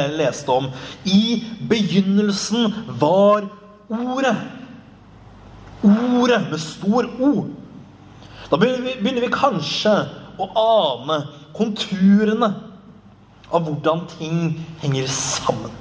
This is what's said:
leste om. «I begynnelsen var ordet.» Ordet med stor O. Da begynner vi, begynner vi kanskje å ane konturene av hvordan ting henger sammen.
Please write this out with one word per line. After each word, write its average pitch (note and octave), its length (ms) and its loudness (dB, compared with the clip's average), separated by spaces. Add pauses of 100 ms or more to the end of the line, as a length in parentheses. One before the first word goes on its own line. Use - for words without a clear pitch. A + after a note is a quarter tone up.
(180)
leste C3+ 340 -2
om. C3 160 2 (380)
«I G#3+ 380 4 (260)
begynnelsen G3+ 1040 2 (260)
var G3 480 4 (400)
ordet.» B3 480 -2 (1500)
Ordet A#3+ 680 4
med D#3 140 -4
stor A3 440 0 (120)
O. C#4 120 4 (1160)
Da C#3+ 100 2
begynner B3 240 2
vi, B3+ 160 -6
begynner A#3+ 280 0
vi A3 40 -6
kanskje G#3+ 640 0 (440)
å A#3 180 -6
ane D#3 640 2 (340)
konturene G#3 960 2 (1040)
av E3 140 0
hvordan D#3+ 380 0 (120)
ting D#3+ 200 -4 (440)
henger C3+ 300 -2
sammen. - 680 -4